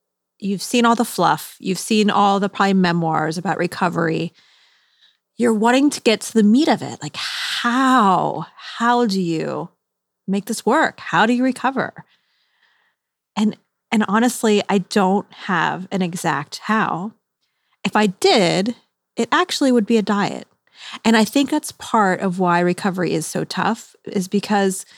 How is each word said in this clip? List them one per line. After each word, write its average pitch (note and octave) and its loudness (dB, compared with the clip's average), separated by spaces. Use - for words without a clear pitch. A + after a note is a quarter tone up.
you've G3 -4
seen A#3+ 2
all A#3 6
the A#3 0
fluff. D#3 -2
You've F3+ -4
seen G#3+ 2
all G3+ 2
the G3 -2
probably G3 0
memoirs E3 0
about F3 -4
recovery. E3+ -2
You're A3+ 2
wanting A#3+ 4
to - -10
get G#3+ 2
to - -12
the A3 4
meat B3 6
of A3+ 0
it. - -10
Like, - -12
how? A3+ 0
How A#3+ 2
do F#3+ 0
you D#3+ -4
make F#3+ -4
this - -6
work? C4+ 0
How F#3 0
do A#3+ 2
you B3 0
recover? C4 -4
And, G#3 0
and G#3+ 2
honestly, A3 0
I G3+ 2
don't F#3+ 0
have F3 -4
an F#3+ -2
exact E3 -6
how. G#3 -2
If G3 -2
I G#3+ 4
did, G3 2
it A3+ -2
actually D4 2
would A#3 4
be A#3 2
a G#3+ 2
diet. G3+ -4
And A3+ 4
I G#3+ 6
think C#4 0
that's D4+ -4
part - 0
of F#3 -4
why F3 2
recovery F3+ 0
is D#3+ -2
so D#3+ -6
tough, F#3 -4
is F#3+ -6
because G3 -2